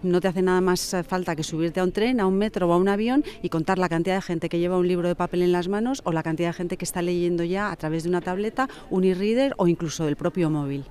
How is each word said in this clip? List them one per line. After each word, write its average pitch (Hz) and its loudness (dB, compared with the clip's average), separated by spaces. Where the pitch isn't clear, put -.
no 180 2
te 190 0
hace 180 -2
nada 185 4
más 180 0
falta 180 -4
que 160 -6
subirte 165 -2
a 185 2
un 180 0
tren, 240 0
a 196 2
un 190 2
metro 208 0
o 170 4
a 175 6
un 190 4
avión 233 2
y 175 -4
contar 175 0
la 180 0
cantidad 170 0
de 190 -2
gente 165 -4
que 170 -2
lleva 180 0
un 180 2
libro 175 2
de 175 0
papel 180 0
en 180 4
las 175 0
manos 226 -2
o 175 0
la 160 0
cantidad 165 -2
de 165 -4
gente 180 -6
que 175 -6
está 180 -4
leyendo 175 0
ya 196 -2
a 170 -8
través 160 -4
de 175 0
una 175 2
tableta, 214 -2
un 185 2
e-reader 214 2
o 180 4
incluso 165 0
del 147 0
propio 170 0
móvil. 143 -2